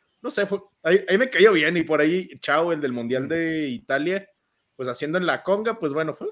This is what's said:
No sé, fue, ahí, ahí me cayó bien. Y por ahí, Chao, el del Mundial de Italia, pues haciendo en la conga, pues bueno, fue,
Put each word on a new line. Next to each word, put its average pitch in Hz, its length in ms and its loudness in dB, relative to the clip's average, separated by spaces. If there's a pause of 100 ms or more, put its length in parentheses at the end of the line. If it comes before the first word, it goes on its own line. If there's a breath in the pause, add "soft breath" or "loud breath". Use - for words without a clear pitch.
(220)
No 240 100 -8
sé, 202 140 0
fue, 196 160 -4 (200)
ahí, 185 280 4
ahí 190 80 4
me 254 120 2
cayó 202 220 6
bien. 165 240 2
Y 165 80 2
por 156 160 2
ahí, 175 300 0 (100)
Chao, 165 320 0
el 160 80 -2
del 135 140 -4
Mundial 123 340 -4
de 160 400 -4
Italia, 165 580 -4 (520)
pues 127 100 -8
haciendo 147 300 -4
en 180 80 0
la 139 180 -2
conga, 214 340 -2
pues 156 140 -4
bueno, 156 220 -4
fue, - 180 -10